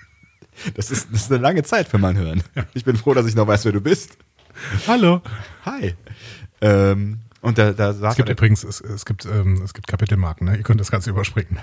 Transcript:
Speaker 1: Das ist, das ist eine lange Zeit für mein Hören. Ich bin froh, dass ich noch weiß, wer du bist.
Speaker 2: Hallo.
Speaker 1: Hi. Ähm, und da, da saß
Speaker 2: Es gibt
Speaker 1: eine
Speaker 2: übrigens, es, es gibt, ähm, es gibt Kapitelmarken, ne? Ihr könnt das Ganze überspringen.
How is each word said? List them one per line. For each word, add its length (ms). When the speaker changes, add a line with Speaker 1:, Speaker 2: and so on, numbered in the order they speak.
Speaker 1:
Das 160
ist, 220
das 100
ist 100
eine 80
lange 220
Zeit 260
für 100
mein 180
Hören. 260
Ich 100
bin 120
froh, 180
dass 120
ich 100
noch 100
weiß, 180
wer 80
du 80
bist. 380
Speaker 2:
Hallo. 340
Speaker 1:
Hi. 300
Ähm, 600
und 180
da, 140
da 200
saß 180
Speaker 2:
Es 60
gibt 120
Speaker 1:
eine 40
Speaker 2:
übrigens, 320
es, 160
es 240
gibt, 200
ähm, 400
es 80
gibt 140
Kapitelmarken, 600
ne? 80
Ihr 80
könnt 160
das 100
Ganze 200
überspringen. 520